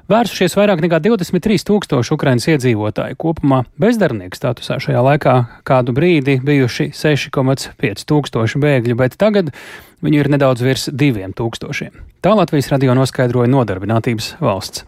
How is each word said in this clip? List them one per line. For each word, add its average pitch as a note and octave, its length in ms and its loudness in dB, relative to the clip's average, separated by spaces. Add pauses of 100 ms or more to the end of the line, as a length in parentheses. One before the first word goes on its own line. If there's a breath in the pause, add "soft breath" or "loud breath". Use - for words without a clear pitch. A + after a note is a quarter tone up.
vērsušies G3 480 0
vairāk G3 240 4
nekā E3 240 2
divdesmit F#3+ 400 0
trīs G3+ 240 0
tūkstoši D#3 480 0
Ukrainas A#2+ 320 0
iedzīvotāji. B2 720 0
Kopumā C#3+ 420 0 (180)
bezdarbnieku D#3 560 0
statusā B2 440 -6
šajā B2+ 240 0
laikā C#3+ 300 2 (340 loud breath)
kādu B2+ 280 2
brīdi C#3+ 480 2
bijuši C#3+ 520 0
seši - 360 -2
komats C3+ 360 -2 (120)
pieci - 280 -6
tūkstoši C3+ 520 0
bēgļu, B2+ 360 2
bet B2+ 240 0
tagad G3 320 2 (480 loud breath)
viņu D3+ 220 2
ir C#3 100 0
nedaudz C3 320 2
virs C3 240 -2
diviem A#2 480 -2
tūkstošiem. - 680 -8 (200)
Tā F3+ 100 4
Latvijas D#3+ 380 0
Radio C3 240 2
noskaidroja B2 560 0
Nodarbinātības A2 880 -2
valsts G#2 480 -4